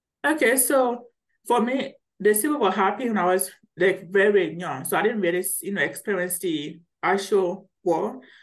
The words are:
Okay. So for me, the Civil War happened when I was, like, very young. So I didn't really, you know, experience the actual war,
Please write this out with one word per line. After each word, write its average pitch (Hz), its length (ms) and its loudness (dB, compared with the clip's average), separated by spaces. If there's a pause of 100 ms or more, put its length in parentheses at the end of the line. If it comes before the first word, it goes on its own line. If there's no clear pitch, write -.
(260)
Okay. 277 320 2
So 254 480 0 (420)
for 240 140 2
me, 247 320 -2 (260)
the 208 140 4
Civil 294 260 0
War 196 120 2
happened 208 380 0
when 214 80 0
I 175 80 0
was, 185 260 0 (260)
like, 170 340 0
very 196 440 4
young. 160 280 -8
So 175 140 -2
I 165 60 2
didn't 214 180 0
really, 175 220 0 (180)
you 202 120 -6
know, 175 80 -2
experience 180 580 -4
the 156 420 -6 (200)
actual 190 680 0 (140)
war, 190 360 -2 (240)